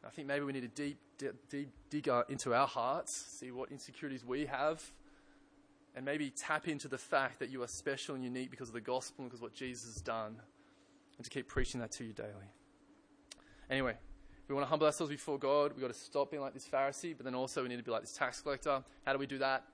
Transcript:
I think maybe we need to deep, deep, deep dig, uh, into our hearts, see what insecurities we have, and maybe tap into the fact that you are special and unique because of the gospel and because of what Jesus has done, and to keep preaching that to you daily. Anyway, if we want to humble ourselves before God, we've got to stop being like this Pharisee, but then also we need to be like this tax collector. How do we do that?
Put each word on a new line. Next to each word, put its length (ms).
I 60
think 180
maybe 160
we 80
need 80
to 80
deep, 300
deep, 300
deep 200
dig, 180
uh, 200
into 260
our 120
hearts, 720
see 120
what 200
insecurities 540
we 220
have, 460
and 100
maybe 260
tap 380
into 200
the 100
fact 400
that 100
you 140
are 60
special 460
and 80
unique 280
because 180
of 60
the 60
gospel 420
and 80
because 80
of 60
what 100
Jesus 300
has 80
done, 400
and 80
to 60
keep 180
preaching 320
that 120
to 120
you 80
daily. 400
Anyway, 260
if 60
we 60
want 120
to 20
humble 180
ourselves 240
before 280
God, 340
we've 80
got 80
to 60
stop 360
being 120
like 100
this 160
Pharisee, 480
but 80
then 100
also 280
we 60
need 100
to 40
be 80
like 120
this 100
tax 300
collector. 420
How 60
do 60
we 80
do 120
that? 360